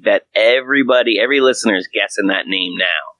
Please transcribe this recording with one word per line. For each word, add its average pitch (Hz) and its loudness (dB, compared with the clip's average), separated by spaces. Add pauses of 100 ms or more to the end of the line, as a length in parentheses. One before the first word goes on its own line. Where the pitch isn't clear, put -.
bet 101 0
everybody, 123 2
every 135 2
listener 120 2
is 90 -4
guessing 101 -2
that 95 -2
name 90 -4
now. 92 0 (340)